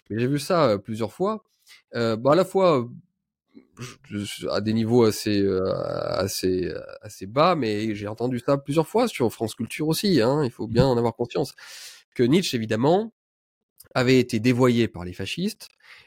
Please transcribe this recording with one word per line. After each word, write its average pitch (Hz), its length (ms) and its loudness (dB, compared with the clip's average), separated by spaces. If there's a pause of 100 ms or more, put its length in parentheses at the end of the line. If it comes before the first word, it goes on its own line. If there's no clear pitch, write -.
(100)
Mais 104 80 -6
j'ai 123 80 0
vu 143 140 0
ça, 156 280 2
euh, 101 100 2
plusieurs 107 340 -6
fois. 208 320 -4 (500)
Euh, 117 220 0
bon, 127 140 2
à 147 40 6
la 180 100 4
fois, 180 360 2
euh, 117 40 -4 (1300)
je, 104 80 -6
je, 98 300 -8
à 80 120 -2
des 107 120 -2
niveaux 113 320 4
assez, 104 360 2
euh, 95 240 0 (520)
assez, 92 500 -2
euh, 82 140 -8 (220)
assez 101 240 -16
bas, 147 280 2
mais 110 400 -2
j'ai 101 140 -8
entendu 117 360 -4
ça 143 140 0
plusieurs 147 300 -2
fois 233 200 0
sur 117 240 -2
France - 220 -6
Culture 151 340 -6
aussi, 165 320 2
hein, 135 240 2
il 117 60 -2
faut 107 160 -10
bien 117 200 4
en 127 120 2
avoir 117 160 0
conscience. - 400 -4 (600)
Que - 80 0
Nietzsche, 147 340 2
évidemment, 127 560 0 (800)
avait 131 280 4
été 120 180 0
dévoyé 120 480 4
par 87 180 -8
les 90 80 -10
fascistes, 165 560 -8 (380)